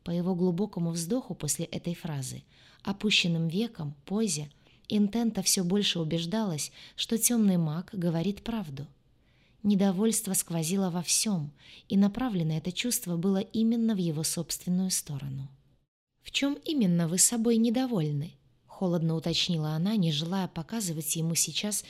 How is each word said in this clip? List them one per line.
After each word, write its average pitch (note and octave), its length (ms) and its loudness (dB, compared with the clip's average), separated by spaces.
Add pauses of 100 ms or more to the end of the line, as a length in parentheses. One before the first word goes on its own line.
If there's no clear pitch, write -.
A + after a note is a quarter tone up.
По F3 60 -6
его F3 240 0
глубокому F3 560 0
вздоху E3+ 440 -4
после D3+ 320 -4
этой E3+ 280 -6
фразы, C3 480 -8 (400)
опущенным F3 640 0
векам, E3 460 -4 (100)
позе, F3 460 -2 (380)
Интента G#3 540 2
всё F#3 220 2
больше G3 340 2
убеждалась, E3 760 -2 (240)
что - 220 -2
тёмный G#3+ 400 4
маг E3 340 -2
говорит F3 500 -2
правду. D#3+ 440 -8 (760)
Недовольство G3+ 720 2
сквозило F3 560 0
во E3+ 140 -2
всём, E3 500 0 (380)
и G3 80 4
направлено G3+ 560 2
это E3 180 -4
чувство F3 460 -4
было F#3+ 200 2
именно A3+ 560 0
в F#3+ 40 -2
его D#3+ 240 0
собственную F3+ 680 -2
сторону. C#3 580 -6 (760)
"В - 80 -16
чём C#4+ 340 0
именно F3+ 440 2
вы F3+ 100 0
собой A#3 380 4
недовольны?" A3 800 0 (320)
холодно E3 500 0
уточнила D#3+ 560 0
она, F#3 240 0
не E3 160 2
желая E3+ 340 -2
показывать E3+ 720 -6
ему E3 180 0
сейчас G3+ 540 -2